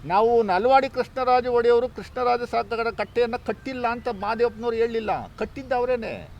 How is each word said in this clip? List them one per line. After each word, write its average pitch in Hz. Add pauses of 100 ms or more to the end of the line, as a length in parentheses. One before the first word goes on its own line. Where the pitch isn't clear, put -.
ನಾವು 226
ನಲ್ವಾಡಿ 247
ಕೃಷ್ಣರಾಜ 254
ಒಡೆಯವರು 240
ಕೃಷ್ಣರಾಜ 240
ಸಾಗರ 233
ಕಟ್ಟೆಯನ್ನು 233
ಕಟ್ಟಿಲ್ಲ 247
ಅಂತ 233
ಮಹಾದೇವಪ್ಪನವ್ರು 226
ಹೇಳಲಿಲ್ಲ, 220 (100)
ಕಟ್ಟಿದ್ದು 262
ಅವರೇನೆ 220 (100)